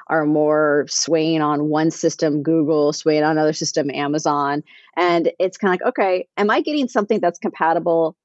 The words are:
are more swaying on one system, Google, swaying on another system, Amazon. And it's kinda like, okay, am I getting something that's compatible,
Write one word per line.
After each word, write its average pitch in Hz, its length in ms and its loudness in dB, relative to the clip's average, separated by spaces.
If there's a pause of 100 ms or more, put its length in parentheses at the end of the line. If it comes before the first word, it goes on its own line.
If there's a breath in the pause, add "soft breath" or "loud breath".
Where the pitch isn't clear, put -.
are 156 160 0
more 151 640 2
swaying 160 540 0
on 147 260 0
one 156 220 2
system, 156 520 -2
Google, 151 500 2
swaying 151 320 0
on 156 80 2
another 156 200 2
system, 156 380 -4
Amazon. 147 720 -2 (340 loud breath)
And 170 440 2
it's 185 180 -4
kinda 190 140 0
like, 180 100 -2
okay, 190 540 -2
am 208 140 0
I 262 100 0
getting 294 280 -2
something 208 320 0
that's 170 200 0
compatible, 165 840 -2